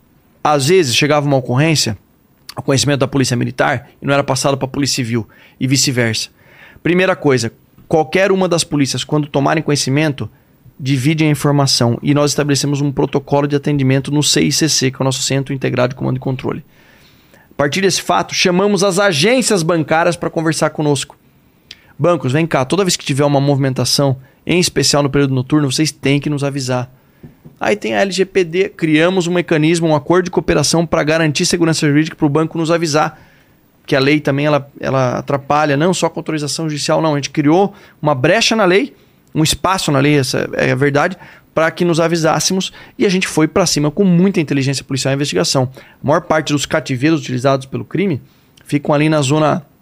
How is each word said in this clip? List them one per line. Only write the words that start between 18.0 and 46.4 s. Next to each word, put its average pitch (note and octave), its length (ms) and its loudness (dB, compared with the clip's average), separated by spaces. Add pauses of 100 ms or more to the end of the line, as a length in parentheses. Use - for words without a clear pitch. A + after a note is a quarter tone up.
fato, - 340 -2
chamamos F#3+ 480 2
as G3 160 0
agências G3+ 640 2
bancárias E3 540 0
pra E3 140 -6
conversar D#3+ 400 -2
conosco. D3 480 -2 (800)
"Bancos, D#3 340 0
vem D#3+ 140 2
cá, C#3+ 180 0
toda E3+ 180 0
vez F3+ 140 -2
que - 80 -14
tiver D3 220 0
uma C#3+ 160 2
movimentação, C3+ 760 0 (300)
em E3+ 120 2
especial D3 440 0
no C#3 80 -2
período C#3 240 0
noturno, C3 360 0
vocês D3+ 220 -2
têm C#3 260 0
que D3+ 120 -4
nos C#3+ 120 -4
avisar." B2+ 480 -4 (720)
Aí G#3+ 160 0
tem A3 180 -6
a G3+ 60 0
L G3 100 0
G F#3 140 0
P F#3+ 180 0
D, F3+ 280 -2
criamos E3 560 2
um F3 80 -2
mecanismo, E3+ 540 2
um D#3 60 2
acordo E3+ 300 2
de F3+ 60 -8
cooperação E3 560 0
pra E3 180 0
garantir D#3+ 400 0
segurança D#3+ 420 0
jurídica D3+ 300 0
pro D#3 140 0
banco D#3+ 260 -2
nos E3 140 -2
avisar. D#3+ 500 0 (640)
Que - 80 -2
a C3+ 60 2
lei D3 200 2
também, C#3+ 260 0
ela, C#3 240 0 (100)
ela C3 380 -2
atrapalha, C#3+ 580 0
não E3+ 160 2
só E3 160 -2
com D#3+ 100 -10
autorização D#3 520 -6
judicial, D#3 320 -2
não. D#3 100 0
A C#3+ 40 0
gente C3+ 120 -6
criou E3 460 2 (260)
uma D3+ 140 0
brecha F3 420 2
na A3 80 2
lei, F#3+ 300 2 (400)
um D3+ 80 0
espaço F3 500 2
na C#3 60 2
lei, D3 200 4
essa C3 360 -2
é C#3 160 0
a B2+ 60 0
verdade, C#3+ 400 0 (380)
pra D#3+ 180 2
que F3 120 -4
nos E3+ 140 2
avisássemos, E3+ 720 0 (240)
e - 80 0
a G#3 40 4
gente F#3 180 0
foi D#3 220 2
pra F3 180 0
cima D3 240 0
com G3+ 140 0
muita F3+ 360 4
inteligência C#3 440 -2
policial C3+ 280 -2
e C#3 40 0
investigação. C#3+ 520 0 (340)
A - 40 -10
maior D#3+ 140 2
parte D#3 320 -2